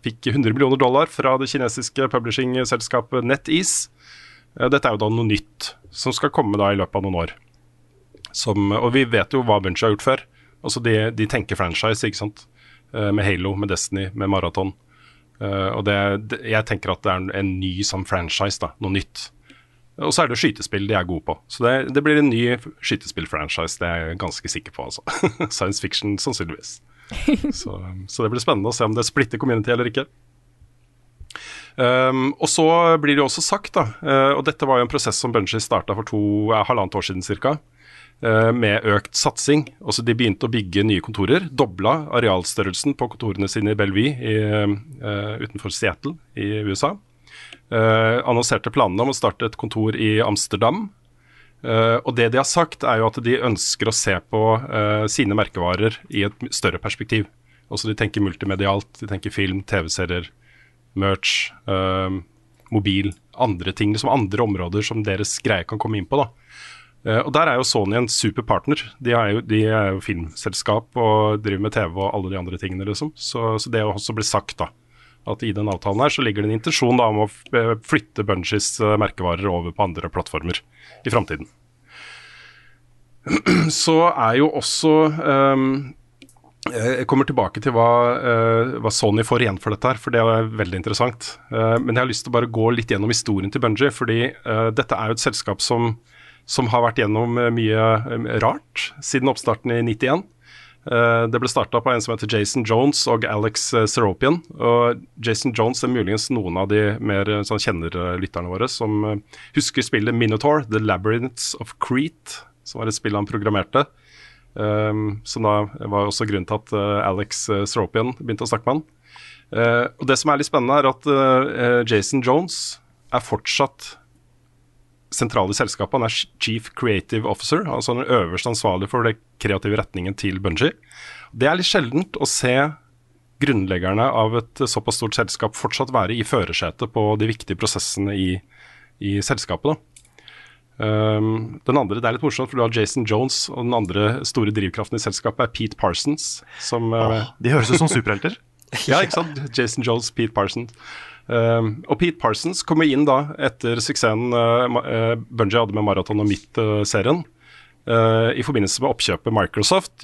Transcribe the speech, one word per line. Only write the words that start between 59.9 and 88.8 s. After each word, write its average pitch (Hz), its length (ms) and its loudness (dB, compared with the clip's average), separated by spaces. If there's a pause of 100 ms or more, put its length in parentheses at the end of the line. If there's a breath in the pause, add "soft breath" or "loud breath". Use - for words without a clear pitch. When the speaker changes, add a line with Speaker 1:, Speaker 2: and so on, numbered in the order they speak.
Speaker 1:
merch, - 560 0 (160)
eh, 95 420 0 (600)
mobil, 98 400 0 (240)
andre 95 400 -2
ting, 104 160 2
liksom 110 180 -2
andre 104 380 0
områder 95 400 -2
som 113 160 -4
deres 101 400 -2
greie 98 240 0
kan 110 100 -6
komme 107 220 -2
inn 92 80 -6
på 139 160 2
da. 117 60 -6 (760 loud breath)
Eh, 110 200 2
og 131 80 -4
der 156 180 4
er 123 80 2
jo 127 80 0
Sony 104 320 0
en 123 80 0
super - 340 0
partner. 110 380 0 (240)
De 120 80 0
er 110 240 2
jo, 113 60 -2
de 107 260 2
er 107 260 2
jo 95 60 -4
filmselskap 95 960 -4
og 107 480 2
driver 101 240 -2
med 104 80 -6
T 107 80 2
V 87 240 -4
og - 80 -4
alle 92 160 -4
de 95 80 -6
andre 90 180 -8
tingene, 95 300 -8
liksom. 151 320 -6
Så, 113 400 -2
så 127 100 -8
det 113 140 0
å 104 100 0
også 104 220 -6
bli 110 80 -2
sagt - 400 -2
da, - 80 -8 (560 soft breath)
at 110 160 -6
i 110 80 -2
den 104 160 -4
avtalen 101 340 -2
her 147 80 4
så 143 140 -2
ligger 104 180 -2
det 104 80 0
en 110 80 0
intensjon 123 400 2
da 117 140 4
om 107 100 2
å 107 80 0
f-, - 140 -20 (100)
eh, 117 300 2
flytte 117 420 -2
Bungies, 101 540 -2
eh, 107 180 4
merkevarer 92 540 -2
over 85 240 -4
på 107 80 -2
andre 85 260 -4
plattformer 87 540 -6 (420 loud breath)
i 110 80 -4
fremtiden. 120 340 -2 (1800 loud breath)
<clears throat> 170 420 4
Så - 240 2 (140)
er 120 300 2
jo 151 180 6
også, - 360 2 (280)
ehm, 135 720 2 (800)
eh, 123 300 0
jeg 131 60 -6
kommer 135 220 2
tilbake 117 340 0
til 127 120 0
hva, 117 140 6 (280)
eh, 113 640 2